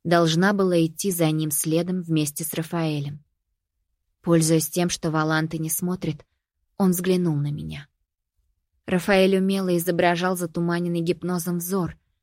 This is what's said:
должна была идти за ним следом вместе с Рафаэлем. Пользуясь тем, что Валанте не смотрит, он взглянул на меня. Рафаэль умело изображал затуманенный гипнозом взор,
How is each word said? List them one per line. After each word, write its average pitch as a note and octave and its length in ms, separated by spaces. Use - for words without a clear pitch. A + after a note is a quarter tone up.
должна E3+ 480
была F3+ 320
идти F#3 260
за E3+ 200
ним D#3 200
следом F3 500
вместе D#3 440
с - 80
Рафаэлем. D3+ 720
Пользуясь D#3+ 480
тем, F3 200
что E3 220
Валанте D#3 460
не D#3+ 120
смотрит, F3+ 560
он F#3+ 140
взглянул F3+ 440
на D3 160
меня. D#3 380
Рафаэль F#3+ 480
умело F#3+ 400
изображал F3 580
затуманенный E3+ 640
гипнозом F3 560
взор, F3 380